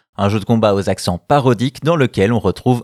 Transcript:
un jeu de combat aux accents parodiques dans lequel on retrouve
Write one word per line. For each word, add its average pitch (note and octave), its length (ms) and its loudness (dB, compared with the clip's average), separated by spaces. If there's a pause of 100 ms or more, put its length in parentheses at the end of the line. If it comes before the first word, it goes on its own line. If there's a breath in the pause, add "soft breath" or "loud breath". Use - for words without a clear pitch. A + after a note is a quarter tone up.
(200)
un G2 100 0
jeu G#2+ 100 0
de G2 60 -8
combat A2 280 2
aux G2 160 0
accents F#2 300 -4
parodiques B2+ 640 0
dans D#3+ 120 0
lequel A#2+ 380 0
on A2+ 60 -2
retrouve A#2+ 440 -2